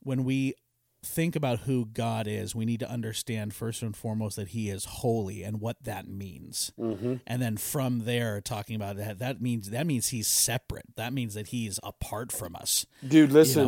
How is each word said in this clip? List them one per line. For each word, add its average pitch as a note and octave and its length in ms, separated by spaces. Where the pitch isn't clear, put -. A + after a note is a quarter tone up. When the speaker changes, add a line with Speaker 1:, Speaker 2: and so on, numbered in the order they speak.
Speaker 1:
when C3 220
we C3+ 300
think E3+ 320
about C3 260
who B2+ 240
God A2+ 400
is, G#2 300
we A2 100
need A#2 140
to A2+ 100
understand A2 640
first A2+ 280
and A2 140
foremost A2 420
that G2 120
he G#2+ 200
is G2 160
holy G#2+ 580
and G#2+ 160
what A2+ 240
that G2 240
means. - 720
Speaker 2:
Mm-hmm. A2+ 360
Speaker 1:
And B2 140
then A2 160
from B2 480
there, A#2 340
talking G#2+ 380
about G2+ 200
that, G#2 220
that B2 220
means, A2+ 300
that B2+ 140
means C3+ 240
he's A2+ 180
separate. - 680
That A2+ 180
means A#2+ 200
that G#2+ 140
he's A2+ 360
apart - 480
from F2+ 240
us. - 300
Speaker 2:
Dude, D3 260
listen, D3 300
Speaker 1:
You C3 60